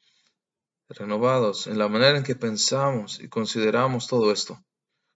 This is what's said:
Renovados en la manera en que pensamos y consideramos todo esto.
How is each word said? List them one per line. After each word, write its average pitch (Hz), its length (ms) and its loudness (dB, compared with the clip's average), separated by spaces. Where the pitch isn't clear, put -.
Renovados 107 800 0
en 107 120 -4
la 104 100 2
manera 123 300 4
en 139 60 -4
que 131 100 -2
pensamos 120 840 -2
y - 80 -16
consideramos 117 800 0
todo 110 240 2
esto. - 320 -6